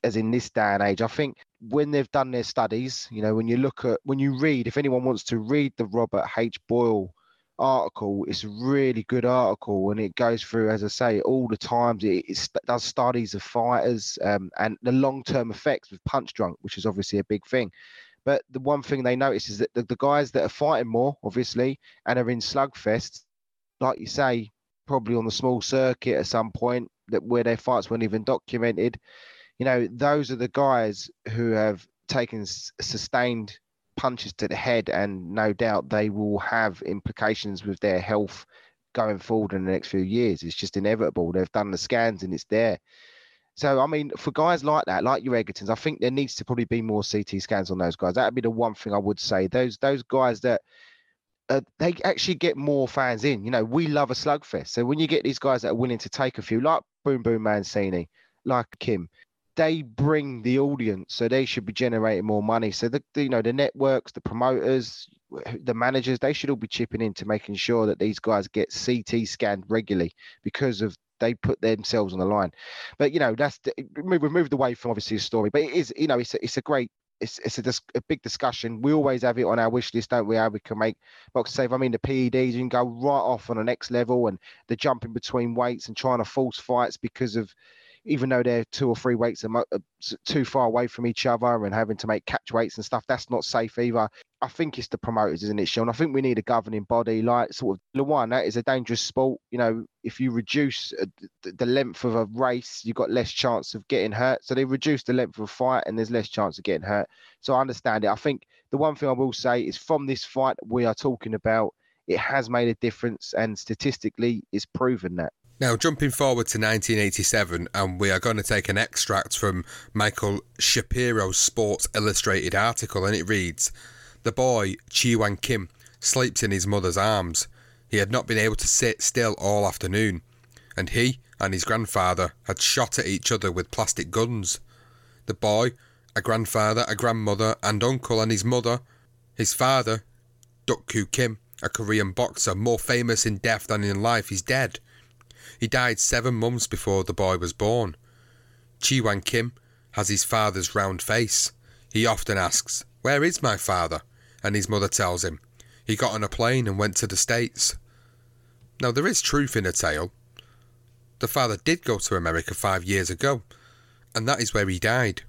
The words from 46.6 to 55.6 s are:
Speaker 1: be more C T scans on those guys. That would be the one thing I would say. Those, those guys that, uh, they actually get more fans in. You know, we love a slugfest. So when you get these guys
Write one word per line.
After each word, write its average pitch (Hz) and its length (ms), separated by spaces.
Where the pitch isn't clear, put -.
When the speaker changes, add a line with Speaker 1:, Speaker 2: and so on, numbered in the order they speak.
Speaker 1:
be 117 160
more 107 220
C 104 220
T 98 160
scans 98 320
on 92 60
those 85 180
guys. 90 180
That 123 120
would 117 100
be 127 40
the 113 100
one 113 240
thing 104 200
I 101 40
would 101 200
say. 95 300
Those, 123 300
those 135 260
guys 123 380
that, 117 200
uh, 135 120
they 170 160
actually 185 320
get 170 200
more 139 300
fans 123 380
in. 120 200
You 117 60
know, 117 140
we 151 240
love 143 240
a - 20
slugfest. 147 540
So 120 160
when 147 160
you 160 80
get 165 160
these 127 160
guys 131 220